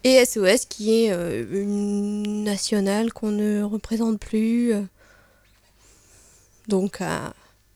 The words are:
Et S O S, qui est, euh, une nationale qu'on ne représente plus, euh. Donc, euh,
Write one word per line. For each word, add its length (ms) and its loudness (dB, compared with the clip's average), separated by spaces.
Et 80 8
S 240 6
O 80 2
S, 220 4
qui 260 -2
est, 80 2
euh, 400 -4
une 920 -4
nationale 680 0
qu'on 200 -6
ne 320 0
représente 540 -2
plus, 560 0
euh. 80 0
Donc, 320 0
euh, 260 -4